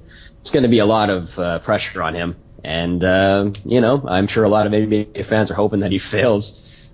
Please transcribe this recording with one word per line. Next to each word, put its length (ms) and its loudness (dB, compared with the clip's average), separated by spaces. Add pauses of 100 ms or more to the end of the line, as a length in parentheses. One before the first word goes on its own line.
(400)
It's 120 0
gonna 160 2
be 120 4
a 60 2
lot 240 2
of, 280 -4
uh, 220 -4
pressure 420 -4
on 120 -2
him. 220 -6 (280)
And, 400 -2
uh, 480 2 (140)
you 160 2
know, 260 2
I'm 200 0
sure 160 2
a 60 4
lot 180 2
of 60 -2
N 160 2
B 260 0
A 80 -8
fans 280 0
are 40 -6
hoping 260 0
that 100 0
he 80 0
fails 960 -2